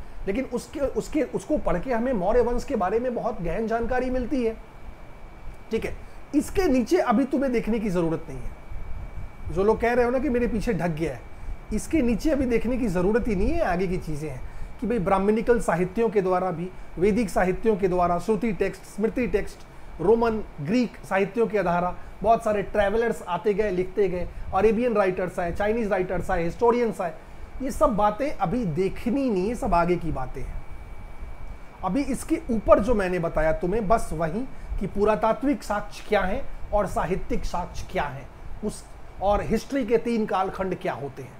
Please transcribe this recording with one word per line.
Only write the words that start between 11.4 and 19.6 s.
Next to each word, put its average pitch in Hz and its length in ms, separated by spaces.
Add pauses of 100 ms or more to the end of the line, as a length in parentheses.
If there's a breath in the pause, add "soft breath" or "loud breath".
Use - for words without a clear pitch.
इसके 277 280
नीचे 240 300
अभी 277 140
देखने 233 320
की 226 100
ज़रूरत 196 400
ही 214 80
नहीं 208 140
है, 330 120
आगे 185 260
की 180 100
चीज़ें 151 320
हैं 131 120 (400 loud breath)
कि 214 60
भाई 233 120
ब्राह्मणिकल 196 600
साहित्यों 185 500
के 202 120
द्वारा 185 300
भी, 170 180 (280 loud breath)
वैदिक 202 320
साहित्यों 202 460
के 185 120
द्वारा, 175 320
श्रुति 220 340
टेक्स्ट, 190 320
स्मृति 226 420
टेक्स्ट, - 380 (360 loud breath)